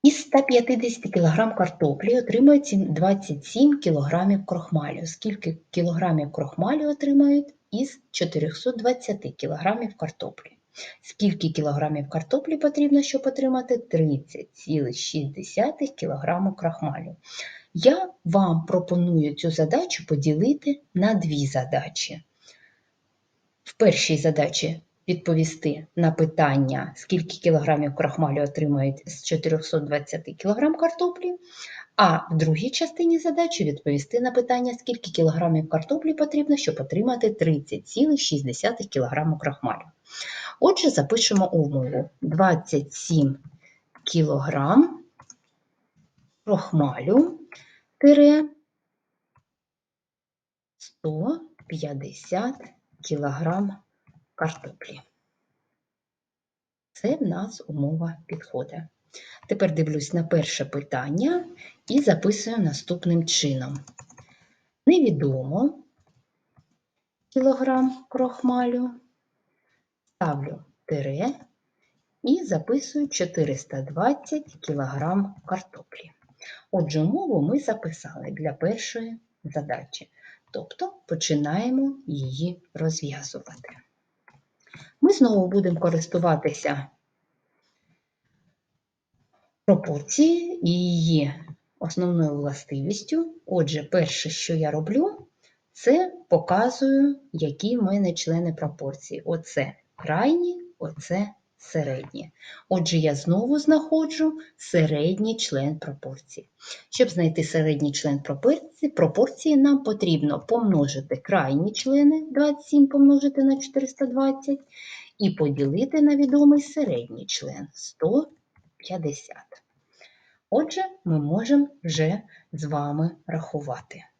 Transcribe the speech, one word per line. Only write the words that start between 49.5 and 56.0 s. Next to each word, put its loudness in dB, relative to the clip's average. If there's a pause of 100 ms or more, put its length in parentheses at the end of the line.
сто -6 (260)
п'ятдесят -6 (460)
кілограм -2 (580)
картоплі. -8 (1900)